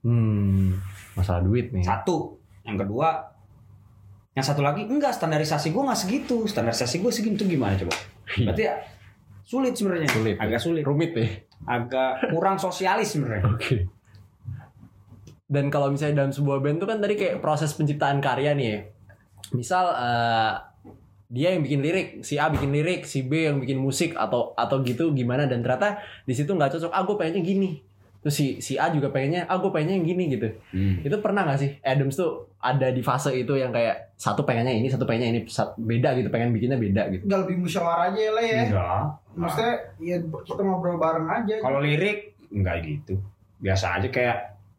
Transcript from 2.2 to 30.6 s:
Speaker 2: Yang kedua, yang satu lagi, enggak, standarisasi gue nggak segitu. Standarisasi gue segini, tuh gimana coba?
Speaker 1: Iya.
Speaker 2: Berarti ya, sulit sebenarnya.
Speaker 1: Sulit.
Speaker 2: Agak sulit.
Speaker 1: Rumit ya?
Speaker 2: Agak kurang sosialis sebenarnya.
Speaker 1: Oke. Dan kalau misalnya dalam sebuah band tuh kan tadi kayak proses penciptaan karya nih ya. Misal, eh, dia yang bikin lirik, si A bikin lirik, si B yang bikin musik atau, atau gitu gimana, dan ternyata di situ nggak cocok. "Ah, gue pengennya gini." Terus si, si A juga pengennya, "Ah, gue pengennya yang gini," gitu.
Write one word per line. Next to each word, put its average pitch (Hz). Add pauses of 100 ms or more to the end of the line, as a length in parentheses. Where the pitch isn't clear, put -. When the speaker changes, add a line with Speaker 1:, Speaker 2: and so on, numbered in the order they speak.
Speaker 2:
Yang 98
kedua, 120 (1200)
yang 135
satu 147
lagi, 147
enggak, 262
standarisasi 156
gue 220
nggak 254
segitu. 220
Standarisasi 120
gue 208
segini, 214
tuh 214
gimana 123
coba? 92 (380)
Speaker 1:
Iya. 117
Speaker 2:
Berarti 90
ya, - (680)
sulit 247
sebenarnya. 175
Speaker 1:
Sulit. 110
Speaker 2:
Agak 110
sulit. 165
Speaker 1:
Rumit 147
ya? 113 (360)
Speaker 2:
Agak 131
kurang 190
sosialis 190
sebenarnya. 113
Speaker 1:
Oke. 104 (1600)
Dan 143
kalau 143
misalnya 143
dalam 139
sebuah 139
band 147
tuh 190
kan 220
tadi 208
kayak 196
proses 151
penciptaan 147
karya 135
nih 135
ya. 104 (720)
Misal, 180
eh, 117 (760)
dia 131
yang 180
bikin 143
lirik, 165 (120)
si -
A 147
bikin 143
lirik, 156
si -
B 156
yang 147
bikin 131
musik 135
atau, 113
atau 135
gitu 131
gimana, 127
dan 127
ternyata 127 (240)
di 131
situ 143
nggak 147
cocok. 165
"Ah, 190
gue 196
pengennya 180
gini." 190 (480)
Terus 147
si, 147 (120)
si -
A 165
juga 147
pengennya, 151
"Ah, 185
gue 190
pengennya 175
yang 165
gini," 180
gitu. 113 (220)